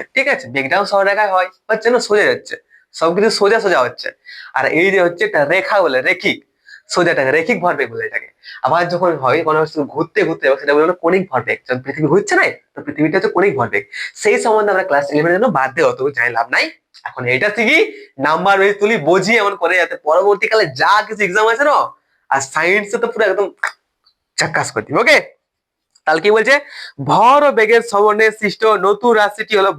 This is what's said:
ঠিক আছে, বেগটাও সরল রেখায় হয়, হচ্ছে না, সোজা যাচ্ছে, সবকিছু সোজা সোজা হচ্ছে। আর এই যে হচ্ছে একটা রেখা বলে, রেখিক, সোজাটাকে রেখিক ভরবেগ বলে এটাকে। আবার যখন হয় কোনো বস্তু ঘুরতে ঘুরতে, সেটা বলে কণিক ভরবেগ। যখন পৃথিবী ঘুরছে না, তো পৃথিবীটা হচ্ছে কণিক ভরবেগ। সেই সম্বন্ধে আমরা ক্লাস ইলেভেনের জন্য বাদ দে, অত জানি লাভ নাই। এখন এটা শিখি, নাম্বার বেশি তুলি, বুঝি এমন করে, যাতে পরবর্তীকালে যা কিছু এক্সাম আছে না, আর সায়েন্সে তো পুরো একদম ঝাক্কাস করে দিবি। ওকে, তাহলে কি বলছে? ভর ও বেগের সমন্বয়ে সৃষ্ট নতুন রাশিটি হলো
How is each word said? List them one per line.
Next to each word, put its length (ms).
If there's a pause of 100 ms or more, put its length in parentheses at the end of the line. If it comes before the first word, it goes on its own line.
(140)
ঠিক 140
আছে, 160 (100)
বেগটাও 360
সরল 200
রেখায় 240
হয়, 140 (220)
হচ্ছে 200
না, 80 (100)
সোজা 220
যাচ্ছে, 240 (440)
সবকিছু 320
সোজা 340
সোজা 220
হচ্ছে। 220 (460)
আর 100 (140)
এই 160
যে 120
হচ্ছে 220
একটা 160
রেখা 400
বলে, 140 (100)
রেখিক, 300 (540)
সোজাটাকে 380
রেখিক 340
ভরবেগ 280
বলে 160
এটাকে। 200 (340)
আবার 260
যখন 220 (120)
হয় 160 (100)
কোনো 140
বস্তু 180 (140)
ঘুরতে 340
ঘুরতে, 160 (160)
সেটা 140
বলে 300
কণিক 260
ভরবেগ। 360
যখন 180
পৃথিবী 280
ঘুরছে 240
না, 80 (300)
তো 120
পৃথিবীটা 300
হচ্ছে 200
কণিক 220
ভরবেগ। 240 (400)
সেই 220
সম্বন্ধে 280
আমরা 180
ক্লাস 220
ইলেভেনের 240
জন্য 120 (100)
বাদ 160
দে, 160
অত 100 (160)
জানি 220
লাভ 160
নাই। 100 (440)
এখন 140 (120)
এটা 220
শিখি, 220 (480)
নাম্বার 340
বেশি 200
তুলি, 160 (120)
বুঝি 240 (100)
এমন 200
করে, 200
যাতে 140 (120)
পরবর্তীকালে 560 (160)
যা 120 (140)
কিছু 200
এক্সাম 260
আছে 180
না, 60 (560)
আর 80 (120)
সায়েন্সে 500
তো 100
পুরো 160
একদম 180 (920)
ঝাক্কাস 340
করে 140
দিবি। 160
ওকে, 160 (840)
তাহলে 200
কি 120
বলছে? 180 (560)
ভর 380
ও 100
বেগের 320
সমন্বয়ে 500
সৃষ্ট 220 (240)
নতুন 240 (100)
রাশিটি 360
হলো 220